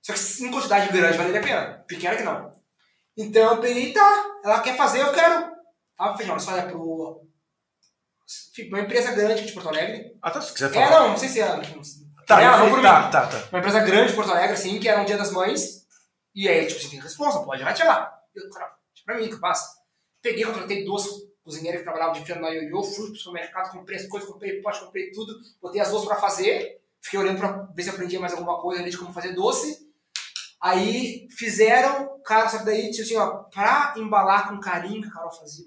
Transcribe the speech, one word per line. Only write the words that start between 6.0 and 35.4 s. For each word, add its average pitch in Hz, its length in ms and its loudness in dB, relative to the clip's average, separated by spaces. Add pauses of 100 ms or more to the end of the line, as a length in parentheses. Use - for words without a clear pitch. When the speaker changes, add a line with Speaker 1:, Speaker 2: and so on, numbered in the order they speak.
Speaker 1:
fechando, 185 240 -6
só 185 160 -6
é 180 60 -2
pro, 165 640 -10 (1200)
enfim, 220 180 -16
uma 196 100 -4
empresa 240 320 0
grande 214 340 0
de - 60 -10
Porto 165 180 -8
Alegre. 175 520 -6
Speaker 2:
Ah, 165 100 -4
tá, 403 100 -6
se - 120 -10
quiser - 180 -2
Speaker 1:
É, - 20 -4 (140)
Speaker 2:
falar. 311 140 10
Speaker 1:
não, 214 80 4
não 202 80 0
sei 262 120 -4
se 226 120 -2
é. 165 40 2 (800)
Speaker 2:
Tá, - 140 10
Speaker 1:
Não, 247 140 10
Speaker 2:
enfim, 220 100 10
Speaker 1:
não 220 120 8
por 262 60 4
Speaker 2:
tá, 160 240 10
Speaker 1:
mim. - 60 -2
Speaker 2:
tá, 131 160 4
tá. 120 240 -8
Speaker 1:
Uma 180 80 -2
empresa 202 220 2
grande 202 280 6
de 202 60 -2
Porto 196 160 0
Alegre, 180 220 2
assim, 196 260 -4
que 226 100 -2
era 208 120 4
um 196 40 -2
dia 202 120 -2
das 208 140 -4
mães. 190 540 -4 (480)
E 196 140 -4
aí, 165 180 4
tipo, - 160 -8
você - 80 -10
tem 139 100 -16
responsa, 294 440 -4
pode 262 200 -8
retirar. - 560 0 (140)
Eu, 196 160 -16
"Cara, - 240 -16 (200)
deixa - 120 -20
pra 233 120 -6
mim, 220 100 -4
que - 80 -10
eu - 40 -20
faço." - 360 -4 (460)
Peguei, 226 240 -2
contratei 196 380 -6
duas 202 220 -4 (380)
cozinheiras 165 380 -8
que - 20 -16
trabalhavam 165 300 -4
de 156 120 -10
frente 170 140 -8
na 160 100 -6
ioiô, 165 340 -6
fui 202 240 -8
pro - 80 -16
supermercado, 180 560 -10
comprei 185 260 -14
as 196 100 -12
coisas, 196 220 -12
comprei 196 320 -10
pote, 208 180 -6
comprei 185 320 -12
tudo, 220 220 -14 (280)
botei 180 200 -6
as - 80 0
duas 214 160 -4
pra - 100 -2
fazer, - 640 -2 (220)
fiquei - 180 -6
olhando 190 200 0
pra 196 120 -2 (240)
ver 175 80 -8
se 190 60 -6
aprendia 180 300 -8
mais 175 140 -6
alguma 175 280 -6
coisa 180 200 -6
ali 180 100 -8
de 175 60 -10
como 175 160 -14
fazer 175 200 -10
doce. 254 580 -2 (680)
Aí 214 680 -2
fizeram, 240 920 2
cara, 220 240 4
só 220 120 -4
que 202 60 -8
daí, 214 260 -2
tipo 220 120 -8
assim, 226 140 -4
ó, 202 100 2 (180)
pra 247 520 0
embalar 208 500 2
com 208 120 -10
carinho, 185 420 -6
que - 60 -12
a - 40 -16
Carol - 200 -12
fazia - 360 -20